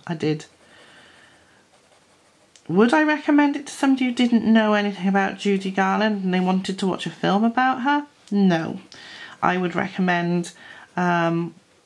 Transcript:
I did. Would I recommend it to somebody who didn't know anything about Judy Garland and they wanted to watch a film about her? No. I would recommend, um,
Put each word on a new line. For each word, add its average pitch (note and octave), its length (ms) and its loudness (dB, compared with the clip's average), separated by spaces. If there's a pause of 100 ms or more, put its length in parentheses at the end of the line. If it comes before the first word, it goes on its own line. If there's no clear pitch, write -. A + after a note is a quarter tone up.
I E3+ 100 -8
did. D3+ 300 -4 (2250)
Would G#3+ 260 4
I D#4 100 4
recommend D4 520 2
it C#4+ 120 -10
to - 60 -16
somebody C4 320 0
who B3+ 60 -2
didn't A#3+ 320 2
know A3 300 4
anything G3+ 340 -2
about G3 300 0
Judy G3 340 -2
Garland G3 540 0
and F3+ 80 -2
they F#3 80 2
wanted F#3 380 -2
to G3 80 -2
watch - 180 -4
a E3+ 40 -6
film G3+ 360 0
about B3+ 380 0
her? D4 220 0 (240)
No. F#3+ 520 2 (600)
I F3+ 140 0
would F3+ 200 -4
recommend, F3 760 -2 (460)
um, E3+ 580 0 (300)